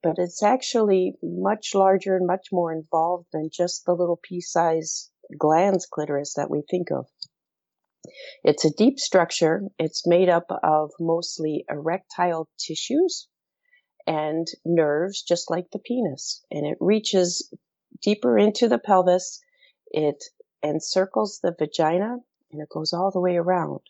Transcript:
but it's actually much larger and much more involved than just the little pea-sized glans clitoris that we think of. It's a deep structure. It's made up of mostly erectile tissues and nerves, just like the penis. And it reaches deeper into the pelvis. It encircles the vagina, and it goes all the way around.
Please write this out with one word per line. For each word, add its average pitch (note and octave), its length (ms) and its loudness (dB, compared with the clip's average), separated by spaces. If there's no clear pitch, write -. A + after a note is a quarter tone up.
but D#3+ 160 0
it's F3+ 240 -4
actually G#3 800 2
much F#3 520 -4
larger F#3+ 420 4
and F3+ 100 0
much F#3 260 -2
more E3+ 220 0
involved E3 580 -2
than D#3 180 -6
just - 360 -4
the F3+ 80 2
little E3+ 280 0
pea-sized E3 880 -2
glans F3 500 4
clitoris D3 440 -4
that D3 160 -4
we D3 200 -2
think F3+ 200 -2
of. C3 160 -4
It's - 220 2
a D#3 40 6
deep B3 280 2
structure. E3+ 640 2
It's - 280 -4
made F3+ 220 6
up F3 180 2
of D#3 280 2
mostly E3 680 -2
erectile E3 880 -4
tissues - 680 -2
and D#3+ 440 -2
nerves, E3 580 2
just - 260 -2
like F3 220 -4
the G3+ 80 -10
penis. G#3+ 720 -4
And D3 160 -4
it D3+ 140 -4
reaches F#3 720 0
deeper G#3+ 340 2
into G#3 300 4
the A3+ 140 2
pelvis. F#3 600 2
It D3 320 -2
encircles F#3 760 -2
the F3 160 -2
vagina, F3 600 0
and D3+ 100 -14
it D3+ 80 -12
goes D#3+ 240 -6
all F#3 200 -2
the F#3 80 -2
way F3+ 160 2
around. E3+ 420 0